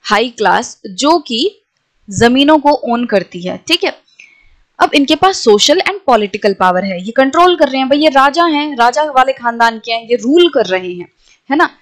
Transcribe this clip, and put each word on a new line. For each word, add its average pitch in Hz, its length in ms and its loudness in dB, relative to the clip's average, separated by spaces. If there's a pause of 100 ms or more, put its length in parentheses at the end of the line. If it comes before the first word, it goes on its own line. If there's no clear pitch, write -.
हाई 220 260 -2
class 190 580 -2
जो 247 320 0
कि 294 420 -6 (500)
जमीनों 254 480 2
को 294 120 2
ओन 240 360 -2
करती 185 360 -4
है, 180 260 -10
ठीक 349 160 -2
है। - 240 -8 (720)
अब 349 140 2
इनके 302 220 2
पास 381 220 0
social 233 420 2
and 392 260 -4
political 208 460 0
power 185 320 0
है, 185 200 -8
ये 220 60 -8
control 320 460 2
कर 294 120 2
रहे 262 100 -4
हैं। 262 100 -2
भाई, 285 100 2
ये 311 100 2
राजा 277 360 2
हैं, 294 320 -2
राजा 247 260 0
वाले 269 300 0
खानदान 233 520 -2
के 233 80 -6
हैं, 226 160 -6
ये 240 80 2
rule 294 320 2
कर 240 180 0
रहे 185 260 -4
हैं, 175 200 -14 (380)
है 277 60 0
ना। 330 140 0 (120)